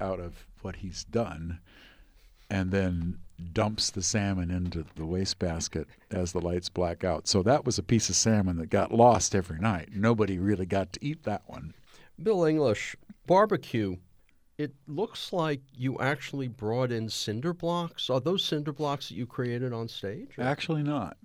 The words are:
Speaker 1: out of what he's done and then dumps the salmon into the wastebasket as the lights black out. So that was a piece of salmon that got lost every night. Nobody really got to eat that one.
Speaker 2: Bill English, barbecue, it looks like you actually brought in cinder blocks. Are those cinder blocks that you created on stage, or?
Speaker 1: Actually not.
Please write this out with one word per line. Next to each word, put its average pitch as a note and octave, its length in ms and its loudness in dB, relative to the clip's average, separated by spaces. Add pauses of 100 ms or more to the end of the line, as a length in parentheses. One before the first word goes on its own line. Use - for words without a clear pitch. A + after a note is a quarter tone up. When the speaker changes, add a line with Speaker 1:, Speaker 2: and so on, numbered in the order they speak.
Speaker 1:
out F#2+ 200 -2
of - 260 -12 (140)
what F#2 160 -8
he's F2+ 280 -10
done E2+ 560 -4 (920)
and F#2+ 200 0
then F2+ 480 0 (340)
dumps G#2+ 380 0
the G2 120 -6
salmon F#2+ 480 0
into F2+ 340 -2 (100)
the D#2+ 100 -8
wastebasket E2 840 -2 (220)
as F2+ 220 -2
the F2+ 80 -2
lights F2 280 -2
black F2 360 -2
out. E2+ 240 0
So G2 140 4
that B2+ 220 4
was B2 140 0
a G2 40 -2
piece A2+ 260 2
of F2+ 80 -2
salmon G#2 420 4
that D#2+ 120 -6
got G2 220 2
lost A2+ 420 8
every F2 240 0
night. F2+ 360 0
Nobody G2+ 440 2
really F#2+ 280 2
got F#2 280 0
to - 100 -10
eat D3+ 200 -4
that G#2 220 -4
one. - 280 -12 (480)
Speaker 2:
Bill F#3 220 4
English, D3+ 520 2 (300)
barbecue, E3 720 4 (640)
it D3 140 -4 (140)
looks D#3+ 480 -6
like D#3 260 0 (160)
you B2 240 -2
actually C#3 480 -2
brought A#2 420 0
in A2 200 -2
cinder A#2 420 -2
blocks. E3+ 560 -4
Are C3 120 2
those F3 240 0
cinder D3+ 280 -2
blocks C#3+ 360 -4
that - 80 -12
you A#2+ 100 -4
created B2 480 -2
on A#2 140 -4
stage, A#2 500 -10
or? D3 60 -2
Speaker 1:
Actually D3 380 0
not. C#3+ 420 -2